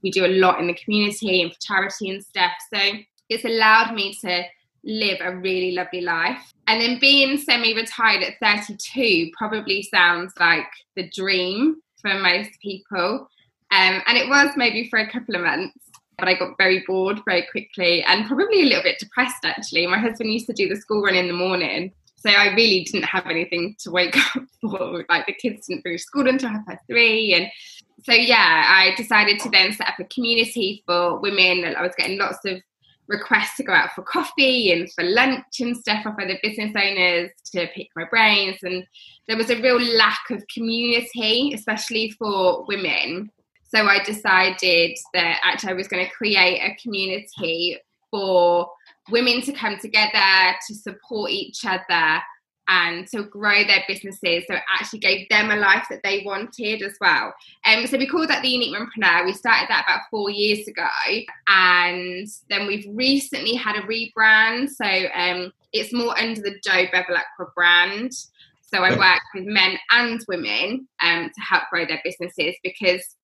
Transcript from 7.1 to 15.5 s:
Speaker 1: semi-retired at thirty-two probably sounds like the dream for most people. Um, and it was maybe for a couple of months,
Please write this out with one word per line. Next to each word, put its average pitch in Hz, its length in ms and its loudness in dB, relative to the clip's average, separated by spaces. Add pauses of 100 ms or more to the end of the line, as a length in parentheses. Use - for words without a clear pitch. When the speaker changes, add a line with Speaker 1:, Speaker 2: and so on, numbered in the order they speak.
Speaker 1:
semi-retired 226 800 0
at 185 180 -6
thirty-two 208 960 0
probably 214 460 -4
sounds 180 580 0
like 165 280 2 (280)
the 180 140 -8
dream 196 680 0 (220)
for 202 200 -2
most 190 320 0 (100)
people. 196 680 -4 (440)
Um, 190 340 4
and 240 140 4
it 233 100 -2
was 285 260 4
maybe 233 320 0
for 226 120 0
a 214 120 -4
couple 240 240 -8
of 175 60 -2
months, - 380 -4 (400)